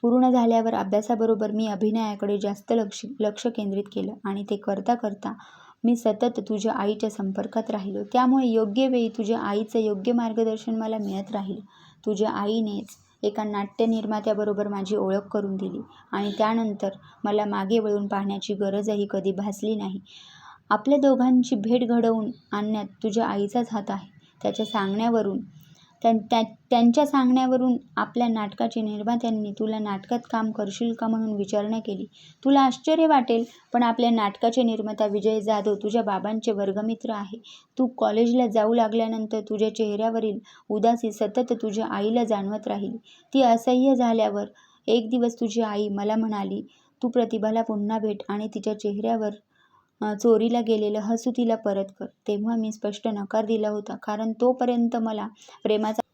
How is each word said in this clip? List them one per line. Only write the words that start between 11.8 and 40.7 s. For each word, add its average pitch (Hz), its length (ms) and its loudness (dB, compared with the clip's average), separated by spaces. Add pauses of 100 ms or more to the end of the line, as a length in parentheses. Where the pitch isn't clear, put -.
तुझ्या 214 240 0
आईनेच 208 680 -2 (260)
एका 208 220 -2
नाट्य 208 420 -2
निर्मात्याबरोबर 214 800 0
माझी 196 280 -4
ओळख 196 360 0
करून 196 240 -2
दिली 190 240 -6 (320)
आणि 202 260 -4
त्यानंतर 214 500 0 (360)
मला 208 200 0
मागे 202 340 0
वळून 208 280 0
पाहण्याची 196 480 -4
गरजही 202 560 -2
कधी 196 220 -2
भासली 202 420 -4
नाही. 196 260 -6 (720)
आपल्या 269 260 2
दोघांची 254 580 4
भेट 226 320 0
घडवून 226 420 2 (220)
आणण्यात 208 320 -2 (180)
तुझ्या 220 240 0
आईचाच 202 460 -2
हात 208 160 -2
आहे. 196 200 -6 (340)
त्याच्या 208 240 -2
सांगण्यावरून, 208 720 0 (640)
त्यां-, 226 160 4
त्या-, 226 360 0 (160)
त्यांच्या 240 360 6
सांगण्यावरून 254 680 4 (200)
आपल्या 226 320 0
नाटकाच्या 220 540 -2
निर्मात्यांनी 214 680 -2
तुला 220 260 -2
नाटकात 208 400 -4 (120)
काम 220 220 -2
करशील 220 400 -4
का 226 140 -6
म्हणून 220 260 -2
विचारणा 208 460 -2
केली. 202 260 -8 (400)
तुला 277 160 6
आश्चर्य 311 460 4
वाटेल, 240 380 4 (280)
पण 240 100 4
आपल्या 233 280 2
नाटकाचे 226 520 2
निर्माता 220 440 0
विजय 208 340 2
जाधव 208 340 2
तुझ्या 208 280 0
बाबांचे 208 500 -2
वर्गमित्र 208 580 -2
आहे. 208 320 -8 (360)
तू 254 80 4
कॉलेजला 240 600 4
जाऊ 220 280 2
लागल्यानंतर 220 640 0
तुझ्या 214 340 -2
चेहऱ्यावरील 220 640 -2 (300)
उदासी 220 440 2